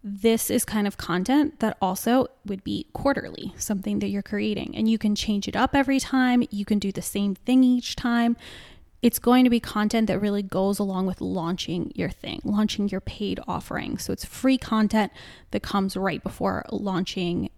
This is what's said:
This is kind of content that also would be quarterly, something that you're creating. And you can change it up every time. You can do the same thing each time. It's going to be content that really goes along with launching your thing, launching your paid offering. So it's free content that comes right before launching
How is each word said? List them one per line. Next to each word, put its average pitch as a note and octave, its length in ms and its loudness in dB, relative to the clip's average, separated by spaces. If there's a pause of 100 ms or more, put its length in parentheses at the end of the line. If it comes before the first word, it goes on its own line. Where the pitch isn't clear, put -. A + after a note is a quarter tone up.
This A3 480 0
is B3 140 2
kind G#3 240 0
of - 80 -6
content B3 640 0
that A3 200 0
also A3+ 460 2 (180)
would - 200 -8
be G3+ 280 -6
quarterly, - 640 -4
something G3+ 440 -2
that G3+ 80 -2
you're G3+ 120 -2
creating. G#3 560 -4
And A3 140 2
you A3+ 80 4
can G#3 160 2
change G3+ 320 -2
it F#3+ 80 -6
up B3+ 220 2
every C4+ 240 2
time. B3 500 2
You G3+ 140 -4
can G#3 160 2
do G3 100 -2
the F3+ 120 -6
same G3+ 340 -2
thing B3+ 260 4
each B3 320 4
time. A#3 420 2 (640)
It's - 200 2
going B3+ 240 8
to B3 60 6
be A#3 100 4
content G#3+ 480 0
that F#3+ 100 2
really G3+ 240 0
goes G3 380 0
along F#3+ 260 0
with F#3 140 -4
launching F3+ 760 -4
your - 160 -4
thing, - 320 -10
launching G#3 460 0
your F#3+ 120 -4
paid G3 460 -6
offering. - 520 -6
So - 140 -6
it's - 120 -8
free C4 340 0
content G#3+ 540 0 (400)
that G3+ 100 -2
comes G3 340 -2
right F#3 240 -2
before - 520 -4
launching F#3+ 840 -2